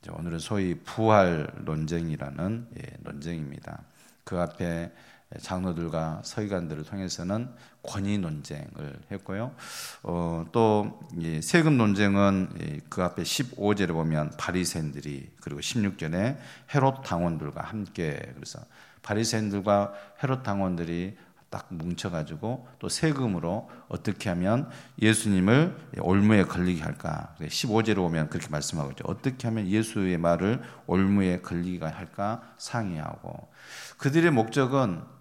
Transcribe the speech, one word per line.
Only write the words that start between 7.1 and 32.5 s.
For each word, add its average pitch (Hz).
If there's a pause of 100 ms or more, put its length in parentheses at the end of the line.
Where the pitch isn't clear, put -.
권위 101
논쟁을 76 (120)
했고요. 101 (500)
어, 85
또 107 (180)
이 80
세금 160
논쟁은, 101 (100)
이, 76 (100)
그 -
앞에 87
십오 104
절에 98
보면 78
바리새인들이, 73 (100)
그리고 73
십육 101
절에 92 (360)
헤롯 135
당원들과 80
함께, 90 (160)
그래서 - (420)
바리새인들과 104 (300)
헤롯 127
당원들이 92 (320)
딱 -
뭉쳐가지고 85 (120)
또 107
세금으로 110 (180)
어떻게 -
하면 98 (320)
예수님을 107 (240)
올무에 101
걸리게 90
할까? 78 (120)
십오 110
절에 107
보면 82
그렇게 80
말씀하고 73
있죠. -
어떻게 127
하면 110
예수의 101
말을 85 (260)
올무에 95
걸리게 87
할까 98 (160)